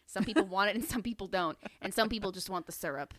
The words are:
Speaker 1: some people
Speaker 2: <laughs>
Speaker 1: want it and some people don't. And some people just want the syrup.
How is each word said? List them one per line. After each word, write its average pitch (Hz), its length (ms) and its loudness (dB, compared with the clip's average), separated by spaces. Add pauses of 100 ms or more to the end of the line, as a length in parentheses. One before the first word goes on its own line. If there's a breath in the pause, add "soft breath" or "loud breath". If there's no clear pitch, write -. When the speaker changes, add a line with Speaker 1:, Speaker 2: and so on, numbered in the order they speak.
Speaker 1:
some 226 180 0
people 220 200 4
Speaker 2:
<laughs> - 20 -6
Speaker 1:
want 190 240 4
it 214 80 0
and 254 80 -2
some 226 180 -2
people 208 240 -4
don't. 175 300 0 (240 loud breath)
And 190 120 -4
some 220 140 4
people 208 240 -2
just 180 180 -8
want 180 160 -4
the 165 60 -12
syrup. 143 480 -6